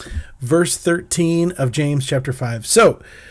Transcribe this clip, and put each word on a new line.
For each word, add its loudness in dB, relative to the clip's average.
Verse 2
thirteen 0
of -2
James -2
chapter -2
five. -6
So, 4